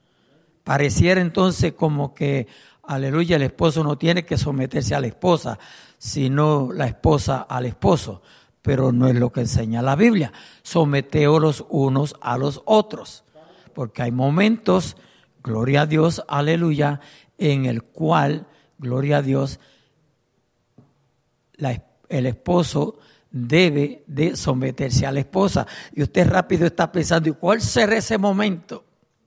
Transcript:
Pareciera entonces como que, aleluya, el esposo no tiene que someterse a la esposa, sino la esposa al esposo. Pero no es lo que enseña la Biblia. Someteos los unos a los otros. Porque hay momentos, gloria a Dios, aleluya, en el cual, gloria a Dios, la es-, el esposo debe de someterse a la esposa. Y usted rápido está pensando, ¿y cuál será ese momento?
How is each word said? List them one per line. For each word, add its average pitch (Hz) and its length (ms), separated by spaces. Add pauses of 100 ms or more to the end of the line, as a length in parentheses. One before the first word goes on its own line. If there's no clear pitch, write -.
(640)
Pareciera 147 560
entonces 175 520
como 143 400
que, 139 340 (360)
aleluya, 147 540
el 143 60
esposo 156 400
no 147 160
tiene 170 260
que 156 100
someterse 135 600
a 143 40
la 131 60
esposa, 139 540 (400)
sino 143 760
la 143 140
esposa 143 500 (100)
al 127 200
esposo. 117 560 (400)
Pero 131 280
no 123 160
es 123 80
lo 123 160
que 127 100
enseña 113 420
la 135 120
Biblia. 196 380 (300)
Someteos 151 760
los 151 300
unos 135 500
a 120 200
los 139 260
otros. - 580 (520)
Porque 123 260
hay 120 100
momentos, 180 840 (460)
gloria 127 380
a 156 40
Dios, 156 420
aleluya, 147 720 (380)
en 139 300
el 117 160
cual, 156 640 (320)
gloria 139 380
a 143 40
Dios, 135 380 (2000)
la 131 160
es-, 117 80 (280)
el 131 160
esposo 160 720 (320)
debe 147 800
de 156 280
someterse 131 680
a 135 60
la 139 80
esposa. 190 480 (260)
Y 151 80
usted 160 260
rápido 180 380
está 170 260
pensando, 165 380
¿y 156 40
cuál 208 280
será 214 360
ese 220 200
momento? 196 640 (440)